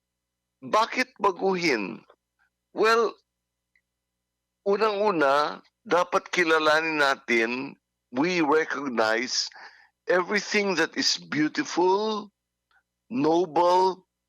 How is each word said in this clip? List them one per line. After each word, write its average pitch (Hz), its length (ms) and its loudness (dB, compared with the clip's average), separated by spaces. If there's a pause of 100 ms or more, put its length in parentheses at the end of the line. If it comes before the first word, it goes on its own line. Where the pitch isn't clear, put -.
(600)
Bakit 185 640 -2
baguhin? 175 800 -2 (720)
Well, 226 400 2 (1500)
unang-una, 196 960 0 (240)
dapat 175 480 0
kilalanin 160 640 2
natin, 123 800 -2 (320)
we 170 320 0
recognize 127 1040 -2 (640)
everything 196 640 0
that 156 240 0
is - 160 -2
beautiful, 175 1120 -2 (800)
noble, 175 960 2 (260)